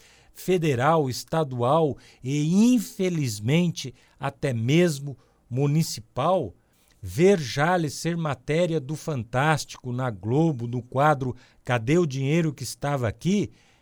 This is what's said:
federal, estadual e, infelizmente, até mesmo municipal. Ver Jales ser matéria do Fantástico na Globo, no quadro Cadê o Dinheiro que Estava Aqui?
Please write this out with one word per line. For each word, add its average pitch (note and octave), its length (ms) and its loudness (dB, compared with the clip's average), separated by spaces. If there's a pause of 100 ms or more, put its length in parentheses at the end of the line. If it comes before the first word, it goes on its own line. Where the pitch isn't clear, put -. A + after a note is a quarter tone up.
(320)
federal, D#3 800 0
estadual C3 840 0 (260)
e, D#3+ 520 2
infelizmente, D#3+ 1200 -2 (240)
até C3+ 340 -4
mesmo C#3 640 2 (320)
municipal. C#3+ 1080 -2 (460)
Ver D#3+ 380 4
Jales D3+ 560 -2
ser E3+ 220 -4
matéria D#3+ 640 -2
do C#3 160 -8
Fantástico C3+ 960 -2
na B2+ 180 -4
Globo, A#2+ 560 0
no A#2+ 160 -4
quadro C3 540 0 (260)
Cadê B2 360 0
o F3+ 80 4
Dinheiro C#3+ 460 0
que B2+ 120 -12
Estava C#3 420 -4
Aqui? E3+ 460 0 (300)